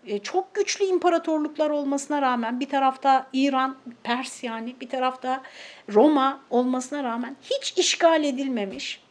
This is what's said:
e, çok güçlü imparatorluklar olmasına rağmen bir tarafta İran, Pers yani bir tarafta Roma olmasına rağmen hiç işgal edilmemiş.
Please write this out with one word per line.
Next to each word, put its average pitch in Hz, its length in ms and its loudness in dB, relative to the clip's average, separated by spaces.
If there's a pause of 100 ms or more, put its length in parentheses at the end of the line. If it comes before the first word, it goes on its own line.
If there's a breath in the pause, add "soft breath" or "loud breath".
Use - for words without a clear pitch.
e, 202 120 -4
çok 370 360 -2
güçlü 415 300 0
imparatorluklar 320 840 0
olmasına 285 520 -2
rağmen 247 380 0
bir 269 80 -4
tarafta 269 640 2
İran, 269 440 0 (260)
Pers 254 420 -6
yani 226 360 -8
bir 247 80 -12
tarafta 254 540 -4 (460 loud breath)
Roma 269 520 4 (100)
olmasına 254 540 0
rağmen 240 380 -6
hiç - 360 -4
işgal 330 460 4
edilmemiş. 262 760 -4 (100)